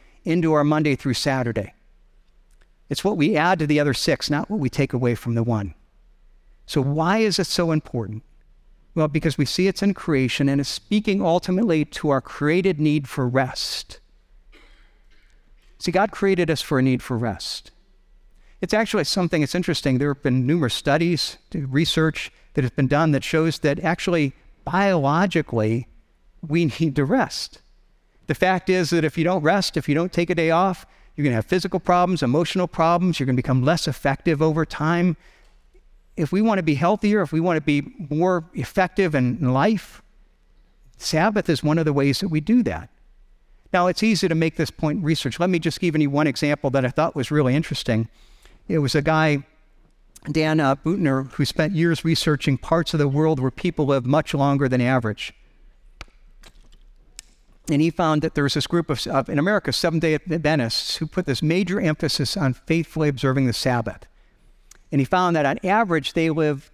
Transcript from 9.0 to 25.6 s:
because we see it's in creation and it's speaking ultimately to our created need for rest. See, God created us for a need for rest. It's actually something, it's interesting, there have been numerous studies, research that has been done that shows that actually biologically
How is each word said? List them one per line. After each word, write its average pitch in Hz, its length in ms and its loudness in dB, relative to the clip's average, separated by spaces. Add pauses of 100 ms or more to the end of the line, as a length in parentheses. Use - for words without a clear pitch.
because 151 280 -2
we 143 80 0
see 185 220 0
it's 190 160 -2
in 196 100 2
creation 139 540 0
and 139 140 0
it's 139 80 -6
speaking 208 520 -2
ultimately 180 640 0
to - 240 -4
our 135 120 2
created 170 580 0
need 151 300 0
for 131 180 -2
rest. - 720 -4 (1800)
See, - 120 -4
God 196 200 0
created 180 380 0
us 151 120 -2
for 135 180 0
a - 20 2
need 131 220 2
for 123 140 -6
rest. - 540 -8 (920)
It's 185 120 -2
actually 214 320 0
something, 175 360 0
it's 143 140 -2
interesting, 143 420 0
there 143 160 0
have - 100 -8
been 127 220 2
numerous 143 300 0
studies, 160 640 0 (160)
research 156 800 -2 (220)
that 143 100 0
has 123 80 -2
been 135 160 0
done 151 240 2
that 135 120 2
shows 160 360 0
that 143 200 0
actually 160 540 0 (300)
biologically 151 1200 0 (600)